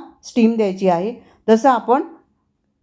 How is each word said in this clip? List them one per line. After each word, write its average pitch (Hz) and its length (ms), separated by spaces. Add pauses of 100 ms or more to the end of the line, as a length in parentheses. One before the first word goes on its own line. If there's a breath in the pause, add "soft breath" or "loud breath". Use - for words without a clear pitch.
(240)
स्टीम 226 320
द्यायची 196 340
आहे, 180 240 (340 soft breath)
जसं 220 220
आपण 240 320 (800)